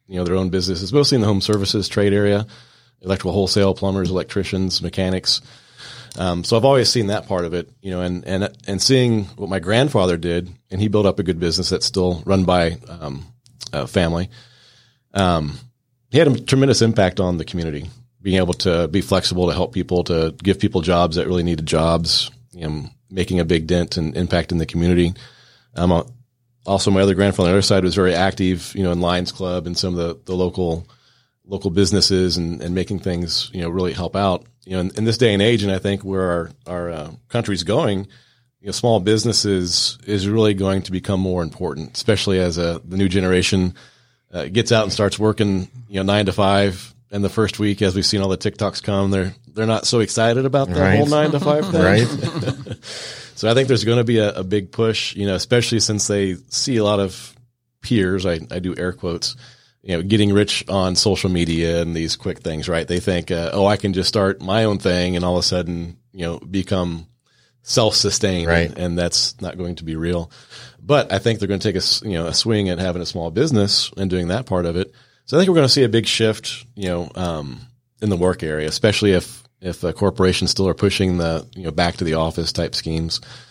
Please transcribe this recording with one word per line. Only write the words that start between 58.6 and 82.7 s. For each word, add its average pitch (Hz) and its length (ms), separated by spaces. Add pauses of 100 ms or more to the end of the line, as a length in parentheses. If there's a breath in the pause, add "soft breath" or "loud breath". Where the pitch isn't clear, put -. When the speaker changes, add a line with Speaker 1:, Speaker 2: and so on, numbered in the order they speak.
Speaker 1:
air 90 160
quotes, - 420 (460 loud breath)
you 90 160
know, 82 60
getting 104 280
rich 104 380
on 92 260
social 95 360
media 82 500
and 82 140
these 82 200
quick - 240
things, 78 300
right? 82 180
They 87 120
think, 87 320
uh, 85 200
"Oh, 98 140
I 104 100
can 98 180
just 92 140
start 98 320
my 107 260
own 101 120
thing 90 380
and 87 100
all 90 100
of 87 80
a - 40
sudden, 85 500 (160)
you 95 80
know, 85 180
become 90 680 (560)
self-sustained." 98 840
Speaker 2:
Right. 85 220
Speaker 1:
And, - 80
and 87 200
that's - 440
not 90 160
going 90 180
to 85 80
be 80 120
real. 85 360 (480 loud breath)
But 139 320
I 98 60
think 110 220
they're 101 80
gonna 95 120
take 98 160
a 92 40
s-, - 240
you 104 100
know, 82 140
a - 80
swing 104 340
at 87 100
having 90 220
a 85 40
small 82 260
business 104 680
and 95 140
doing 90 160
that 117 180
part 90 200
of 85 100
it. 92 180 (320 soft breath)
So 143 100
I 160 40
think 190 100
we're 175 60
gonna 139 140
see 139 140
a 117 60
big 110 160
shift, - 600 (100)
you 101 120
know, 87 280
um, 76 460 (400)
in 104 80
the 95 80
work 90 260
area, 78 240
especially 101 460
if, - 280 (200)
if, 90 240
uh, 82 80
corporations 92 580
still 95 160
are 85 60
pushing 95 440
the, 82 380
you 92 80
know, 80 80
back 87 240
to - 80
the 80 120
office 80 360
type - 240